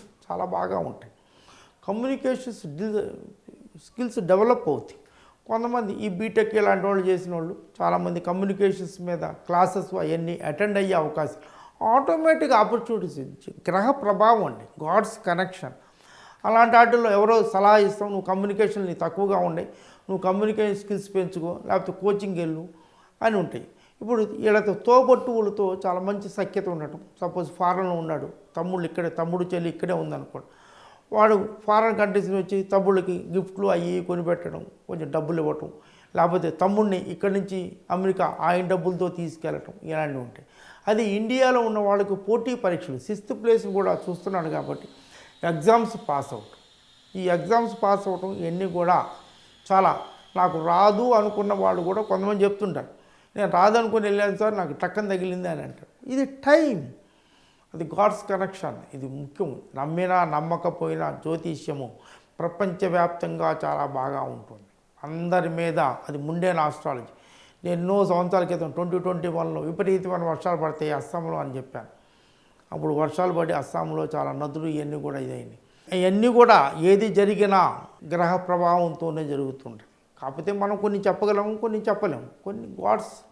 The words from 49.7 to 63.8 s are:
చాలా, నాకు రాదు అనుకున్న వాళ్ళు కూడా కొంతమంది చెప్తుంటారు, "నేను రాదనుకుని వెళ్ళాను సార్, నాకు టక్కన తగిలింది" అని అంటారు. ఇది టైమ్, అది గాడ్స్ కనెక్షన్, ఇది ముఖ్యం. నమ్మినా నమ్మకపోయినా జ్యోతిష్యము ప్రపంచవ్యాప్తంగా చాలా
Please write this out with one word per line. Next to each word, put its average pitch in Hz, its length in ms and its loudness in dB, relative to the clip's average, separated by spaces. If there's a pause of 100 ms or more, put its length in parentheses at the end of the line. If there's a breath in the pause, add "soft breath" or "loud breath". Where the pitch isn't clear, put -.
చాలా, 180 280 4 (360 loud breath)
నాకు 165 300 0
రాదు 202 460 4
అనుకున్న 208 420 2
వాళ్ళు 190 280 2
కూడా 190 200 -2
కొంతమంది 196 420 0
చెప్తుంటారు, 196 440 -2 (480 soft breath)
"నేను 196 160 0
రాదనుకుని 214 540 4
వెళ్ళాను 202 320 0
సార్, 214 200 0
నాకు 170 160 -4
టక్కన 196 360 -4
తగిలింది" 180 400 -4
అని 151 120 -6
అంటారు. - 480 -16
ఇది 269 160 0
టైమ్, 269 640 2 (840 soft breath)
అది 160 100 -8
గాడ్స్ 202 460 0
కనెక్షన్, 185 460 -4 (180)
ఇది 135 140 -10
ముఖ్యం. 139 540 -8 (140)
నమ్మినా 175 500 0
నమ్మకపోయినా 160 840 -2
జ్యోతిష్యము 147 800 -6 (480 loud breath)
ప్రపంచవ్యాప్తంగా 170 1300 -2
చాలా 147 200 -2